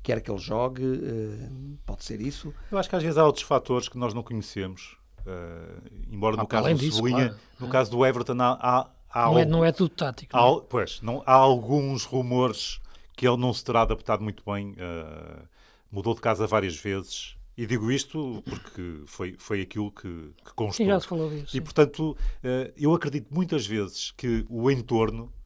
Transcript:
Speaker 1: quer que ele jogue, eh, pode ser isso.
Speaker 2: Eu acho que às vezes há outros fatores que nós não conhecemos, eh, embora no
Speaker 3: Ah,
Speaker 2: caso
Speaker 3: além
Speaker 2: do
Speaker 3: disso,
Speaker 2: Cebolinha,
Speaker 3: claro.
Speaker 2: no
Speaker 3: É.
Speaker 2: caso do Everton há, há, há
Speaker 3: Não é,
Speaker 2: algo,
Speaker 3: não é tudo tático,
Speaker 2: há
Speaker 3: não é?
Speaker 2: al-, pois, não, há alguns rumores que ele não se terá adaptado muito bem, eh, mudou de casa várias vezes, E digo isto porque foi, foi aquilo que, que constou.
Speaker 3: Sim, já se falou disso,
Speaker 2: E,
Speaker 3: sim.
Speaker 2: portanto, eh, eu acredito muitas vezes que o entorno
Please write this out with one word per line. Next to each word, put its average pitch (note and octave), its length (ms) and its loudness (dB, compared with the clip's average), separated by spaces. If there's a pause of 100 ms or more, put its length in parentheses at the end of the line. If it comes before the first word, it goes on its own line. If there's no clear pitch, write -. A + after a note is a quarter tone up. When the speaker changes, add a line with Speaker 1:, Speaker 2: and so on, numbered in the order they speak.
Speaker 1:
quer A2+ 180 -2
que A2 120 -10
ele G2+ 80 -4
jogue, B2+ 440 -2
eh, A#2 640 -4 (360)
pode - 180 -8
ser A2 180 -10
isso. C#3+ 300 -8 (200)
Speaker 2:
Eu G3 80 0
acho F#3 100 -2
que - 60 -2
às E3+ 80 0
vezes D#3 160 0
há D#3+ 60 8
outros C#3+ 200 4
fatores B2+ 420 0
que - 120 -12
nós A#2+ 160 -2
não A#2+ 80 -6
conhecemos, G2 720 -8 (300)
eh, E2+ 640 -12 (220)
embora G#2+ 240 2
no A2+ 80 0
Speaker 3:
Ah, - 40 -2
Speaker 2:
caso A2+ 180 2
Speaker 3:
além D#3+ 100 6
Speaker 2:
do C3 60 0
Speaker 3:
disso, C#3+ 160 0
Speaker 2:
Cebolinha, B2+ 320 4
Speaker 3:
claro. G#2+ 100 -10 (200)
Speaker 2:
no B2 80 -10
Speaker 3:
É. - 20 -8
Speaker 2:
caso A#2+ 220 4
do A#2+ 140 4
Everton B2 360 2
há, B2 180 4
há, B2 300 2 (220)
há A#2 160 2
Speaker 3:
Não D#3+ 100 6
é, E3 40 8
Speaker 2:
algo, D#3 100 4
Speaker 3:
não E3 140 6
é E3 60 6
tudo E3+ 180 2
tático, - 460 -6
Speaker 2:
há B2+ 40 6
Speaker 3:
não A#2+ 60 8
é? B2 40 10
Speaker 2:
al-, C#3 120 4
pois, - 400 -4
não, A#2+ 240 -6
há C3 80 6
alguns C3+ 680 6
rumores B2+ 760 0 (360)
que B2 120 0
ele B2 100 4
não B2 160 0
se - 100 -6
terá A#2 200 4
adaptado G#2+ 400 0
muito G#2+ 220 -8
bem, G2+ 320 -6
eh, D#2+ 680 -12 (480)
mudou G#2 240 -2
de - 60 -20
casa A2 260 2
várias G2 280 0
vezes, - 640 -8 (200)
E A#2+ 80 -6
digo A2 240 -2
isto C3 540 -4
porque E2+ 640 -12
foi, F#2 320 -10
foi G2+ 240 -6
aquilo G2+ 300 -6
que, E2 400 -14 (120)
que - 100 -20
constou. A2+ 320 -2
Speaker 3:
Sim, G3 60 4
já G3 80 4
se - 80 -6
falou D#3+ 220 -4
disso, D3 160 -10
Speaker 2:
E, - 60 -12
Speaker 3:
sim. C3 100 -4
Speaker 2:
portanto, D#3 560 2 (260)
eh, B2+ 320 -2
eu D3+ 180 4
acredito C#3+ 400 -2
muitas E3 320 0
vezes G2+ 460 -4
que A2+ 380 -2
o A#2+ 200 2
entorno A2+ 600 0 (140)